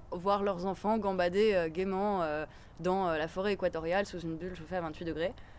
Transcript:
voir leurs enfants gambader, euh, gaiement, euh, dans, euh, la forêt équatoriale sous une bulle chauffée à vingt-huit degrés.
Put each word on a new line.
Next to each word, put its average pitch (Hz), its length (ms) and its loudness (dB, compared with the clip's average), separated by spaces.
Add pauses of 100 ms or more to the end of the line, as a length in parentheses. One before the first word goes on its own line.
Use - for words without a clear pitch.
(120)
voir 196 320 2
leurs 185 220 0
enfants 196 320 0
gambader, 196 560 4
euh, 170 140 4
gaiement, 190 540 0
euh, 151 240 0 (320)
dans, 185 300 2
euh, 160 80 2
la 156 100 0
forêt 190 280 0
équatoriale 175 520 0
sous 175 140 -8
une 165 160 -4
bulle 180 180 -8
chauffée 170 220 -8
à 180 40 0
vingt-huit 165 240 -6
degrés. 165 300 -2 (240)